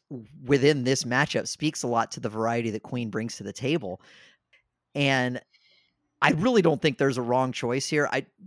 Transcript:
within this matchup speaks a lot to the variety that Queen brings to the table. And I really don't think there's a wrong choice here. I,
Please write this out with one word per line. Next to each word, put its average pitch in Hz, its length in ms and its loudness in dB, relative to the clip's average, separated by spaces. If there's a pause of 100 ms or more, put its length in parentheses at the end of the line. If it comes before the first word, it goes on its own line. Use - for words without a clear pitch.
(460)
within 139 380 4
this 131 200 0
matchup 123 440 0
speaks - 360 -4
a 131 40 -4
lot 117 260 0
to - 60 -12
the 107 100 -6
variety 113 420 -2
that 107 120 -6
Queen 120 260 -6
brings 110 280 -6
to 101 60 -14
the 98 100 -10
table. 127 480 -4 (920)
And 131 460 0 (800)
I 151 100 6
really 208 300 4
don't 160 200 2
think 143 160 0
there's 135 200 2
a 127 40 -2
wrong 127 300 0
choice 127 360 -4
here. 147 240 0
I, 139 140 -2 (220)